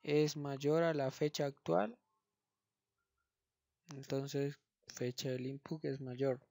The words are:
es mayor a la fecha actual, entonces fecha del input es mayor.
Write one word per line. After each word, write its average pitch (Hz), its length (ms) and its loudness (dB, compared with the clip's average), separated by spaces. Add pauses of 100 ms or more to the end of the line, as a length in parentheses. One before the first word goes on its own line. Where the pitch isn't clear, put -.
es 151 340 4
mayor 143 460 2
a 165 100 4
la 135 160 2
fecha 151 380 0
actual, 185 500 0 (2000)
entonces 139 640 -4 (280)
fecha 123 420 -4
del 127 180 -2
input 143 380 -8
es 135 160 -4
mayor. 127 500 0